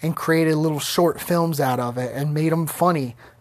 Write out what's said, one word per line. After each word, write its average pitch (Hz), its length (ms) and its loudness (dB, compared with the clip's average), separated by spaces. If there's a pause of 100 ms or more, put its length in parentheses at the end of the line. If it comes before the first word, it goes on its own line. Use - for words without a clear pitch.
and 160 160 -2
created 160 380 2
little 151 260 0
short 165 400 0
films 165 400 0
out 127 200 0
of 123 180 -4
it 123 160 -4
and 143 180 -2
made 156 200 0
'em 165 140 0
funny, 151 480 0 (260)